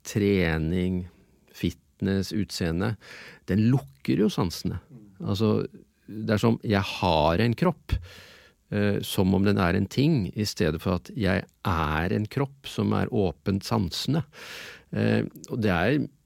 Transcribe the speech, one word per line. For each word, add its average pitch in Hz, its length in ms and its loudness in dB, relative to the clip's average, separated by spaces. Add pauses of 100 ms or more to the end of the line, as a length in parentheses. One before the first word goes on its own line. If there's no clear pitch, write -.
trening, 90 1040 0 (420)
fitness, 98 840 -4
utseende, 95 580 -2 (560)
den 107 220 4
lukker - 500 0
jo 214 80 4
sansene. - 480 -4 (400)
Altså, 104 480 0 (400)
det 110 300 -2
er 104 60 -2
som, 113 200 2
jeg 101 200 2 (180)
har 82 420 4
en 117 160 2
kropp, - 380 0 (720)
eh, 101 360 0
som 95 280 2
om 98 120 4
den 104 160 2
er 90 160 2
en 98 120 0
ting, 135 440 2
i 107 120 -2
stedet 80 360 0
for 90 180 0
at - 180 -18
jeg 95 240 2
er 82 720 -2
en 107 160 0
kropp - 400 -6
som 107 240 0
er 98 160 0
åpent 95 560 -2
sansende. 110 560 -2 (720)
Eh, 110 300 2 (260)
og 127 120 -6
det 101 120 2
er 107 240 2 (280)